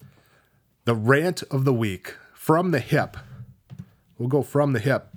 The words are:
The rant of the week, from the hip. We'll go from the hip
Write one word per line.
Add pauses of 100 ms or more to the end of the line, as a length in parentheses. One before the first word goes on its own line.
(880)
The
rant
of
the
week, (180)
from
the
hip. (1000)
We'll
go
from
the
hip